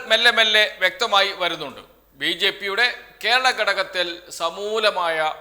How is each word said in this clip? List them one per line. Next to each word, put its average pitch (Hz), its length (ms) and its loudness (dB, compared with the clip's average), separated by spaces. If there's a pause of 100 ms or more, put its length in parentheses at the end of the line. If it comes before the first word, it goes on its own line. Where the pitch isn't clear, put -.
(120)
മെല്ലെ 233 280 6
മെല്ലെ 214 240 4 (180)
വ്യക്തമായി 196 480 2 (120)
വരുന്നുണ്ട്. 156 400 -6 (400)
ബി 156 100 -2 (100)
ജെ 196 80 2 (100)
പിയുടെ 202 280 0 (360)
കേരള 254 240 2 (120)
ഘടകത്തിൽ 190 480 -2 (320)
സമൂലമായ 185 800 -2 (240)